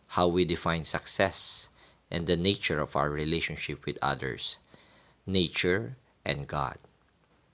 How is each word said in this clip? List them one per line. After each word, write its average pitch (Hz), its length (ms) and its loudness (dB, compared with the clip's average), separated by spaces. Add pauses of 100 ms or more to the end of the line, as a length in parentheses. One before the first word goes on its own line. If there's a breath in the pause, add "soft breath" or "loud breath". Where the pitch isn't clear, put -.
how 90 180 4
we 87 180 4
define 82 380 0
success, - 840 0 (420 soft breath)
and 85 160 -2
the 87 100 4
nature 87 440 2
of 71 140 -4
our 73 140 2
relationship 76 760 -4
with 71 160 -4
others, 65 560 -2 (680 soft breath)
nature, 95 680 2 (300)
and 69 220 -2
God. 71 300 -4 (760)